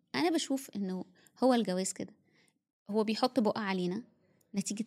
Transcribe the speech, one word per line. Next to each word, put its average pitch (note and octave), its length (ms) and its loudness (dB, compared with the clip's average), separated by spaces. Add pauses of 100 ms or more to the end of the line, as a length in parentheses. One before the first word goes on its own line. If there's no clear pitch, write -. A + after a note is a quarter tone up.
(160)
أنا D4 140 2
بشوف C#4 460 -2
إنه F#3 300 -4 (380)
هو B3+ 100 6
الجواز F#3+ 400 0
كده، - 200 -10 (760)
هو G#3+ 140 2
بيحط A3 360 0
بقعة G#3+ 240 0
علينا F#3+ 400 -2 (520)
نتيجة G3+ 320 -4